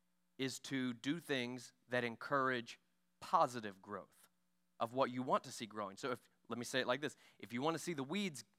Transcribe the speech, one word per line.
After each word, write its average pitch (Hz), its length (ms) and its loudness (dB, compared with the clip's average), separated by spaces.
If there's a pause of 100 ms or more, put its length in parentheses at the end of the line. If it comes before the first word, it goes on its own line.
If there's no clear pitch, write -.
(380)
is 131 200 -2
to 127 360 0
do 143 240 -2
things 127 540 -2 (180)
that 123 140 4
encourage 127 760 0 (420)
positive 120 640 2
growth 95 260 -8 (720)
of 117 160 0
what 127 160 4
you 127 120 -2
want 160 220 2
to 127 80 -10
see 117 140 -8
growing. 101 300 -6
So 127 160 -2
if, 120 60 -2 (300)
let 117 100 -4
me 120 60 -4
say 131 160 2
it 117 60 0
like 127 140 2
this. 147 160 -4 (220)
If 107 140 -12
you 120 80 -2
want 160 160 2
to 143 60 -6
see 175 100 -2
the 143 120 -2
weeds 175 400 -2 (140)